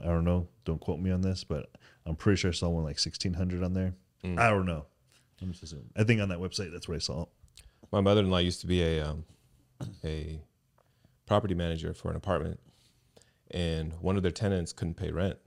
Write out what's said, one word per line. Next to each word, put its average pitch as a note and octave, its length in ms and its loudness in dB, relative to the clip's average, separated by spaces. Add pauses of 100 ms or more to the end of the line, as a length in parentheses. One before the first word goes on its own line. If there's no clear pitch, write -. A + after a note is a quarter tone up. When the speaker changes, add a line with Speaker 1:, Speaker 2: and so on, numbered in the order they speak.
Speaker 1:
I - 40 -10
don't E2+ 200 2
know. F2 220 2 (180)
Don't E2 140 -2
quote E2 200 -4
me F#2 100 0
on F#2 120 0
this, F#2+ 220 -2
but - 280 -6 (340)
I'm D#2+ 100 -2
pretty G2 220 4
sure F#2 140 0
I - 20 -4
saw F2 160 0
one, E2+ 140 0
like, D#2 160 -6
sixteen - 340 -2
hundred F2+ 300 -2
on F#2 100 -2
there. F#2 220 0 (280)
Speaker 2:
Mm. F2+ 160 -2
Speaker 1:
I A#2 100 6
don't G2 160 4
know. D#2+ 200 -4 (560)
I'm F#2 100 -6
just E2+ 120 -12
assuming. D2+ 340 -14
I G#2+ 80 4
think A2 160 4
on G2 80 0
that F2 100 -4
website, F#2 320 -6
that's E2+ 160 -12
what F2 80 -4
I - 40 -4
saw. D#2+ 260 -4 (680)
Speaker 2:
My G#2 80 2
mother-in-law G2 380 6
used F2 240 2
to - 60 -8
be F2+ 140 4
a, D#2+ 280 2
um, D#2 160 -6 (800)
a D#2 360 -6 (840)
property G#2 300 2
manager E2 380 -2
for - 180 -6
an E2 40 -4
apartment, E2 440 -2 (920)
and D#2+ 500 -2
one F#2 160 2
of F#2+ 60 2
their F2+ 80 2
tenants F#2+ 420 -2
couldn't E2 220 -4
pay D#2+ 160 -6
rent. F2 360 -2